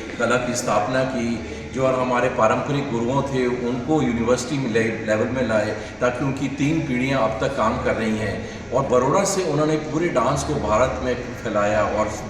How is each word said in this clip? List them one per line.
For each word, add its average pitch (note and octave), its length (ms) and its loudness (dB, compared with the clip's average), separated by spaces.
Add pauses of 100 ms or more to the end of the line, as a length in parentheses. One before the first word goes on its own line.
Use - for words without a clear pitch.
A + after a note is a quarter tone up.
(200)
कला A#2+ 180 2
की A#2+ 180 -2
स्थापना B2+ 480 0
की, A#2 360 -2 (340)
जो C3 140 2
और B2+ 120 2
हमारे B2 300 2
पारंपरिक A#2+ 600 2
गुरुओं A#2+ 320 0
थे B2+ 220 0
उनको B2+ 560 0
यूनिवर्सिटी A#2+ 560 0
में B2+ 140 -2
ले-, G#2+ 360 0
लेवल G#2+ 200 2
में B2+ 200 -2
लाए G#2+ 180 2 (360)
ताकि B2 240 0
उनकी C#3 220 -2
तीन D3+ 320 0
पीढ़ियां C3+ 420 0
अब A2 200 0
तक - 160 -2
काम A#2 260 0
कर A2+ 120 2
रही A2 220 0
हैं। G#2 320 -4 (220)
और C3+ 120 2
बड़ौदा C3+ 400 4
से F#3+ 200 0
उन्होंने D3+ 320 2
पूरे D3+ 320 -2
डांस C#3+ 360 0
को D3+ 120 -2
भारत A2+ 480 2
में B2 120 0
फैलाया G#2+ 680 0
और G#2 240 0 (220)